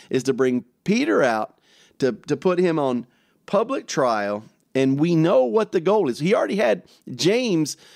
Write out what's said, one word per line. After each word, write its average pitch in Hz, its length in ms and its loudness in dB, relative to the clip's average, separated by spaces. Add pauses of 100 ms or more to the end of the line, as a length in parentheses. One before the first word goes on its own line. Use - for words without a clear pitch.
is 131 140 -2
to 131 100 0
bring 123 320 0 (200)
Peter 254 360 0
out 110 380 -2 (400)
to, 127 140 0
to 143 220 -6
put 180 220 0
him 170 220 0
on 127 260 -2 (400)
public 233 400 -2
trial, 107 580 -2 (300)
and 135 260 2
we 170 160 2
know 180 280 4
what 220 280 0
the 196 80 -2
goal 180 300 2
is. 120 80 -4
He 160 160 0
already 277 220 0
had 143 300 0 (280)
James, 165 640 0 (180)